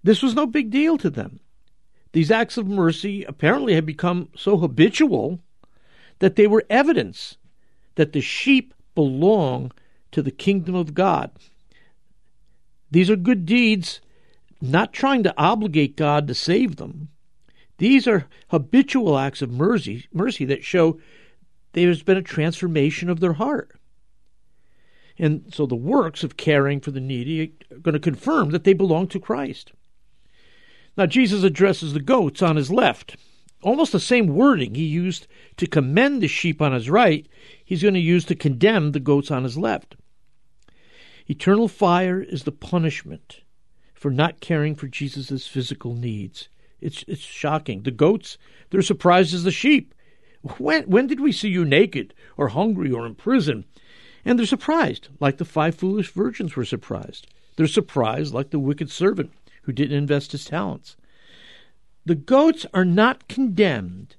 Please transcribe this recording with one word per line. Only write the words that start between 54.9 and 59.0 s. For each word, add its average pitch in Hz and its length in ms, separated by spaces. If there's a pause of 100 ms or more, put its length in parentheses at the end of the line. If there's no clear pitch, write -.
like 139 200
the 165 60
five 160 300
foolish 190 380
virgins 214 420
were 123 100
surprised. - 600 (300)
They're 160 100
surprised, 139 680
like 139 160
the 151 100
wicked 143 300
servant 185 420 (300)